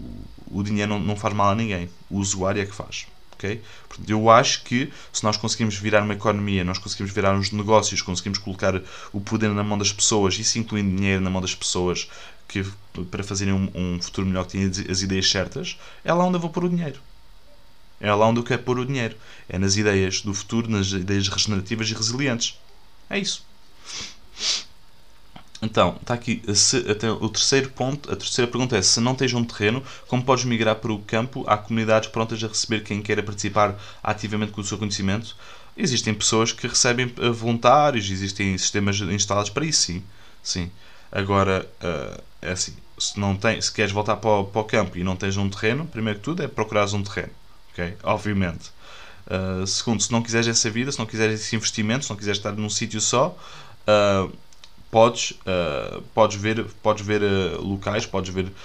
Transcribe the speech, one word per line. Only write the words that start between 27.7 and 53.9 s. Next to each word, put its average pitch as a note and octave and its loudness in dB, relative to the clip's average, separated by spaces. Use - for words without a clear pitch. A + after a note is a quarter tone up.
ponto, C3+ -4
a - -6
terceira - 0
pergunta B2 0
é: F#2+ 2
se - 4
não B2 4
tens C3 0
um A#2+ 2
terreno, A2+ 0
como B2+ 2
podes B2+ 4
migrar A2 4
para A2 -4
o G#2 -2
campo? A#2+ -2
Há A2 4
comunidades A2 2
prontas A2+ -2
a A2 -2
receber G#2+ -2
quem G#2 -4
queira G#2 0
participar G2+ 0
ativamente G#2+ -2
com G#2 -10
o G2+ -4
seu G2+ -4
conhecimento? G2+ -2
Existem A#2+ 0
pessoas A2+ 2
que - -4
recebem, B2 2
eh, A#2+ 2
voluntários, A#2 4
existem G2 0
sistemas G2+ 0
instalados G#2 0
para - -2
isso, D#3 2
sim. F2+ -4
Sim. F2+ -4
Agora, G2 4
eh, C#2 -4
é E2+ -4
assim: - -4
se - -4
não G2+ 2
tem, G#2+ 2
se - 0
queres G2+ 0
voltar G#2 0
para G#2+ 0
o, G2+ 6
para G2+ -2
o G#2+ 2
campo F#2+ 0
e F2+ -2
não F#2+ 0
tens G2 -2
um G2 2
terreno, A#2+ 0
primeiro A2 -2
que G#2 -14
tudo D#3+ -2
é C3+ -4
procurares G#2 0
um G2+ 0
terreno, - -6
ok? F2 -4
Obviamente. G2 0
Eh, F#2+ -2
segundo, G#2+ 0
se - -2
não A#2 2
quiseres A2+ 2
essa A#2 2
vida, A#2+ -2
se - -6
não A2+ -2
quiseres A2 0
esse - -6
investimento, A2 0
se - -6
não G#2 -6
quiseres G2+ -2
estar G#2 -4
num G#2+ -4
sítio G#2+ -2
só, C3+ 2
eh, G2+ 6